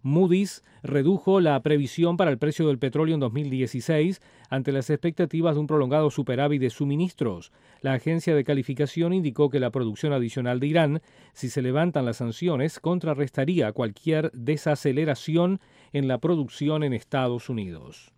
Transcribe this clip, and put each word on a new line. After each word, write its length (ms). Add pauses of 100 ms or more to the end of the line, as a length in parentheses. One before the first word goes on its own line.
Moody's 600 (160)
redujo 580
la 220
previsión 560
para 120
el 80
precio 300
del 100
petróleo 360
en 80
dos 100
mil 180
dieciséis 720 (280)
ante 240
las 160
expectativas 680
de 60
un 60
prolongado 440
superávit 480
de 100
suministros. 840 (260)
La 140
agencia 420
de 80
calificación 720
indicó 360
que 120
la 100
producción 400
adicional 480
de 80
Irán, 340 (300)
si 160
se 140
levantan 420
las 140
sanciones, 640
contrarrestaría 920
cualquier 600
desaceleración 1300 (320)
en 160
la 80
producción 680
en 80
Estados 560
Unidos. 720